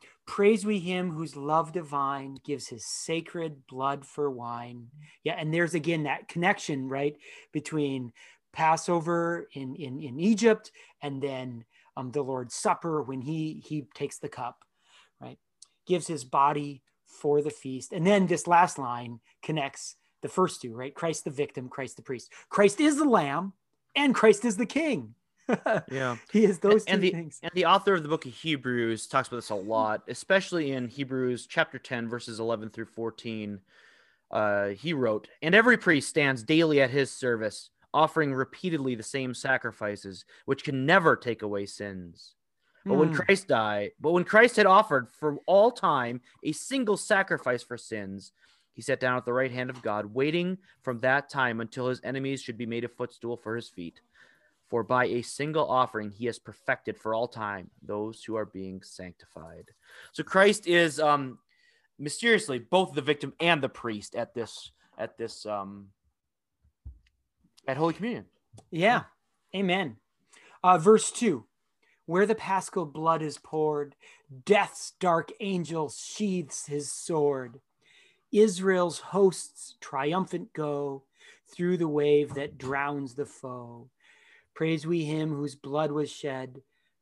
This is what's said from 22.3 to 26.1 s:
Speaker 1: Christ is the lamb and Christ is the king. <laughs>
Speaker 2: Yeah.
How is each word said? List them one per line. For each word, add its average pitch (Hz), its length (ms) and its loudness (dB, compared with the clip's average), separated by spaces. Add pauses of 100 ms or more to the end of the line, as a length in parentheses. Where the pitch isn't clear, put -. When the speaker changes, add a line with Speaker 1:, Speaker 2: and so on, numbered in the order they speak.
Speaker 1:
Christ 202 280 4
is 294 200 4
the 302 80 4
lamb 180 480 2 (420)
and 277 180 4
Christ 208 300 8
is 208 140 0
the 240 80 0
king. 202 480 -2 (340)
<laughs> 247 60 2 (360)
Speaker 2:
Yeah. 127 280 -2 (120)